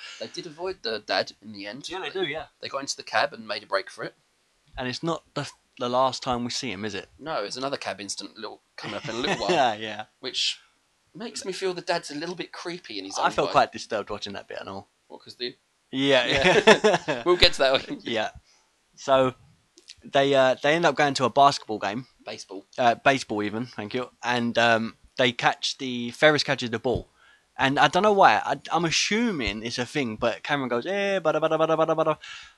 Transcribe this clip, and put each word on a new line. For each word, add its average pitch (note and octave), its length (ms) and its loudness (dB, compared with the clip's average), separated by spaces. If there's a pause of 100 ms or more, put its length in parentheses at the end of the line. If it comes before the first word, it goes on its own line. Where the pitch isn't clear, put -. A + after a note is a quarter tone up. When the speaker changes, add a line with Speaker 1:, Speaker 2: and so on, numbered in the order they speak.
(200)
Speaker 1:
They A2+ 80 -10
did - 180 -14
avoid F3 380 -10
the A2 160 -6
dad G#2 320 -2 (100)
in G#2+ 120 -16
the G2+ 120 -14
end. A#2 240 -12
Speaker 2:
Yeah, F3+ 100 -10
they D#3 100 -8
Speaker 1:
They F3+ 120 -6
Speaker 2:
do, F3+ 60 -2
yeah. D3 180 -8 (160)
Speaker 1:
they B2 60 -10
got C3+ 140 -8
into C3+ 160 -8
the C3 60 -12
cab - 300 0
and A2+ 140 -16
made G#2+ 160 -8
a - 20 -20
break G2 240 -2
for - 140 -14
it. E3 100 -10 (640)
Speaker 2:
And B2+ 100 -6
it's B2 140 -8
not E3 220 -4 (120)
the, C#3 140 -6 (300)
the B2 100 -4
last B2 320 0
time A#2+ 220 -2
we A#2+ 80 -4
see B2+ 200 -6
him, F#2+ 140 -8
is G#2 80 -8
it? F#2 140 -10 (100)
Speaker 1:
No, C3+ 260 -6
it's G2 140 -8
another C3+ 200 -6
cab G2 240 -8
incident G2+ 360 -12
little, G#2+ 240 -14 (140)
coming - 220 -10
up - 100 -10
in A2 80 -6
a - 20 -6
little D#3 180 -2
Speaker 2:
<laughs> - 60 -4
Speaker 1:
while. G3+ 100 -2
Speaker 2:
Yeah, C3+ 240 2
yeah. G#2+ 300 -10 (140)
Speaker 1:
Which - 400 -6 (560)
makes G#3 300 -12
me F#3+ 80 -6
feel F#3 200 -4
the E3+ 80 -12
dad's E3+ 300 -4
a C#3+ 40 -10
little E3+ 200 -8
bit E3 160 -12
creepy E3+ 480 -12
in F#2+ 60 -10
his G2 120 -10
Speaker 2:
I C#3+ 100 0
Speaker 1:
own F3+ 40 0
Speaker 2:
felt D#3+ 160 0
Speaker 1:
way. - 60 -4
Speaker 2:
quite B2 180 6
disturbed A2 380 -6
watching G2+ 240 -10
that G#2 160 -12
bit - 100 -10
and - 100 -12
all. G2 200 -12 (180)
Speaker 1:
What, - 160 -20
'cause - 120 -20
the B2 200 -10 (360)
Speaker 2:
Yeah. C3+ 340 4
Speaker 1:
Yeah. E3+ 1000 4
Speaker 2:
<laughs> - 20 -4
Speaker 1:
We'll F3+ 120 4
get F3 160 6
to - 60 -4
that C3+ 300 2
one. C3 140 -10
Speaker 2:
Yeah. G#2+ 260 -4 (680)
So C3 380 2 (720)
they, C#3 320 2
uh, C3 260 4
they C#3+ 140 4
end E3+ 100 2
up C#3+ 100 4
going C#3+ 200 2
to C3+ 100 -2
a A#2 40 4
basketball C#3 500 4
game. G#2 260 -4 (200)
Speaker 1:
Baseball. G2+ 400 -14 (120)
Speaker 2:
Uh, A#2+ 180 4
baseball B2 480 0
even, G#2+ 220 -4
thank G#2+ 280 -10
you. B2 160 -4 (120)
And, A#2+ 360 -2
um, A2+ 400 4 (200)
they B2+ 140 2
catch - 460 -2
the, B2 340 -6
Ferris D3+ 320 4
catches B2+ 260 -2
the A2 100 -4
ball. G#2 280 -2 (500)
And C3+ 220 2
I C#3+ 80 8
don't F3+ 160 2
know G#3+ 80 6
why, D#3+ 320 6
I, C3+ 160 -4 (100)
I'm E3 140 0
assuming D#3 800 -2
it's A#2 140 -8
a B2 80 -2
thing, A#2 320 -4
but A2 260 -2
Cameron C#3+ 240 -2
goes, A#2+ 180 -2
"Eh, G3 360 -2
bada, D#3 180 0
bada, D#3 180 0
bada, D#3+ 200 2
bada, D#3+ 180 2
bada." D#3 220 0 (400)